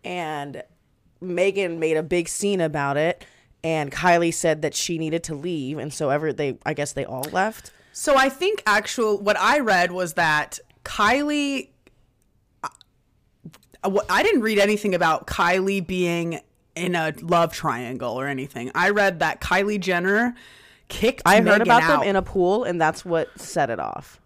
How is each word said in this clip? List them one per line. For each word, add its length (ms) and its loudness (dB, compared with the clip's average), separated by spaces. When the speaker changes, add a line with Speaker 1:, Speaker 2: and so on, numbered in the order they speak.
Speaker 1:
and 580 -8
Megan 580 -2
made 180 2
a 60 0
big 260 0
scene 320 0
about 360 0
it, 280 -2
and 280 -2
Kylie 420 4
said 280 0
that 140 -2
she 240 -4
needed 260 -4
to 100 -8
leave, 440 -6
and 120 -8
so 200 -2
ever-, 220 0
they, 240 -4
I 80 -2
guess 180 -6
they 120 -6
all 260 -8
left. 400 -4
Speaker 2:
So 220 2
I 140 4
think 380 -2
actual, 500 0
what 220 2
I 200 4
read 320 2
was 220 -4
that 460 0
Kylie, 840 0
uh, 60 0
what, 200 -2
I 140 2
didn't 180 2
read 180 2
anything 360 2
about 320 0
Kylie 580 0
being 540 -2
in 200 -4
a 260 -2
love 320 2
triangle 680 -6
or 80 -4
anything. 480 -8
I 160 2
read 280 2
that 220 -2
Kylie 380 0
Jenner 560 2
kicked 360 -2
Speaker 1:
I 120 8
heard 80 6
Speaker 2:
Megan 180 6
Speaker 1:
about 180 8
them 180 4
Speaker 2:
out. 80 0
Speaker 1:
in 80 0
a 60 4
pool, 420 0
and 160 -4
that's 240 0
what 260 -2
set 300 -2
it 100 -4
off. 460 -10